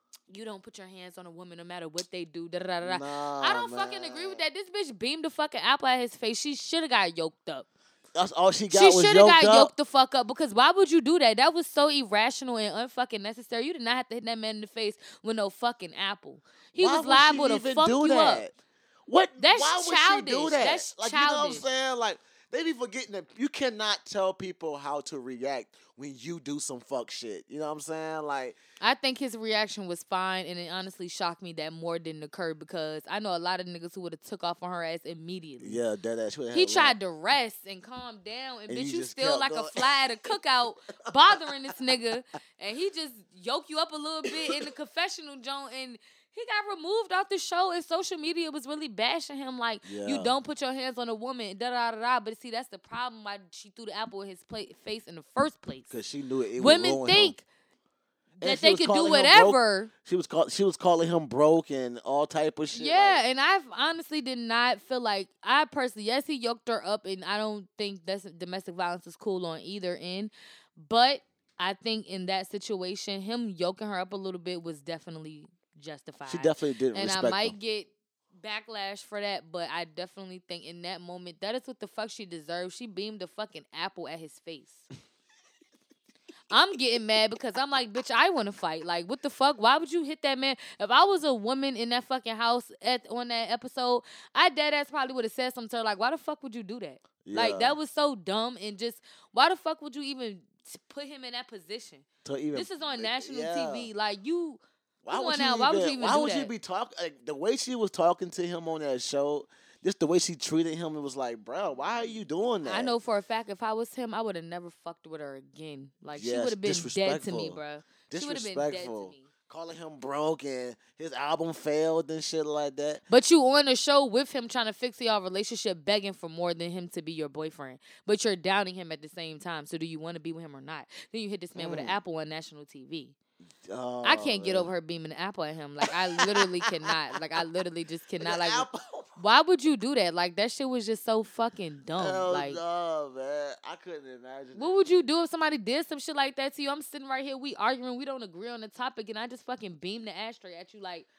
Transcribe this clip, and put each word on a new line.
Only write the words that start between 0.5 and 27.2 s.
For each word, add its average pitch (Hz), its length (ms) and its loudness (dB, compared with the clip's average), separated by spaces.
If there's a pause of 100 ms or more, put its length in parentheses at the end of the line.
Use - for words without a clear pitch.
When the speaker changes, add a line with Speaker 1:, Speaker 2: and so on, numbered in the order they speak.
Speaker 1:
put 220 160 -20
your 190 100 -18
hands 180 300 -18
on 180 80 -18
a 170 60 -18
woman 175 260 -18
no 170 60 -16
matter 175 240 -10
what 170 240 -8
they 180 140 -8
do." 170 240 -12
Da, 175 100 -8
da, 180 80 -6
da, 180 140 -2
da, 175 60 -6
da. 185 100 -2
Speaker 2:
Nah, 143 440 -4
Speaker 1:
I 339 120 2
don't 480 180 -4
fucking 403 320 -6
agree 320 240 -10
with 381 100 -12
Speaker 2:
man. 311 160 -2
Speaker 1:
that. - 0 -
This 381 160 -12 (220)
bitch 208 60 -14
beamed 285 280 -4
the 320 40 -2
fucking 302 320 -4
apple 269 260 2
at 254 120 4
his 240 160 -4
face. 226 240 -4
She 294 160 -4
shoulda 320 320 -2
got 196 300 2
yoked 160 320 -6
up. 139 160 -10 (480)
Speaker 2:
That's 180 180 2
all 180 200 6
she 202 160 -2
got 190 120 6
Speaker 1:
She 381 80 12
Speaker 2:
was 180 180 10
Speaker 1:
shoulda 415 140 10
Speaker 2:
yoked 202 120 12
Speaker 1:
got 330 140 12
Speaker 2:
up. - 100 10
Speaker 1:
yoked - 220 10
the 294 80 2
fuck 262 300 4
up, 247 120 2
because 262 260 -2
why 254 180 8
would 359 200 6
you 330 100 8
do 302 180 4
that? 226 180 6
That 294 160 8
was 330 140 0
so 294 220 4
irrational 247 680 2
and 214 340 -2
unfucking 247 300 -4
necessary. 233 440 -6
You 339 80 -4
did 302 100 -10
not 233 140 2
have 247 120 -6
to 226 60 -8
hit 226 100 -8
that 226 120 -4
man 220 180 -6
in 214 60 -10
the 214 60 -10
face 214 280 -4 (280)
with 220 140 -2
no 202 120 0
fucking 214 460 -4
apple. 196 480 -6 (300)
He 359 120 4
Speaker 2:
Why 285 120 6
Speaker 1:
was 311 80 0
Speaker 2:
would 269 80 6
she 262 80 10
Speaker 1:
liable 294 280 6
to 220 60 4
Speaker 2:
even 240 200 -2
Speaker 1:
fuck 220 120 6
Speaker 2:
do 233 120 4
Speaker 1:
you 302 100 4
Speaker 2:
that? 277 340 6
Speaker 1:
up. - 80 -12 (540)
Speaker 2:
What? 349 240 6 (100)
Speaker 1:
That's 381 220 8
Speaker 2:
Why 339 260 4
would 339 100 4
she 392 280 8
do 269 80 -4
Speaker 1:
childish. 302 180 2
Speaker 2:
that? 262 140 4
Speaker 1:
That's 320 340 0
Speaker 2:
Like, 226 140 -2
you 302 60 4
know 285 60 8
what 294 60 6
I'm 294 140 2
Speaker 1:
childish. 247 160 -6
Speaker 2:
saying? 262 360 0
Like, 220 200 -2 (340)
they 247 120 -2
be 320 100 0
forgetting 233 400 -8
that 180 120 -10 (120)
you 262 120 0
cannot 214 560 0
tell 190 280 0
people 165 440 -8
how 143 240 -6
to 143 180 -10
react 127 480 -6 (300)
when 139 200 -14
you 160 220 -10
do 143 200 -8
some 131 200 -8
fuck 120 300 -6
shit. 104 380 -10